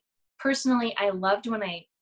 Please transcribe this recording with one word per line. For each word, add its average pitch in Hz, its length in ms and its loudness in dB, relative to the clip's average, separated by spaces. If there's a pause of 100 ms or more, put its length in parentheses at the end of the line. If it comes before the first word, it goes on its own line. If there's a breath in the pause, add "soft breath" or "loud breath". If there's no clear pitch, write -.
(400)
personally, 254 580 2
I 202 120 2
loved 190 380 0
when 220 160 -2
I 175 220 -8 (160)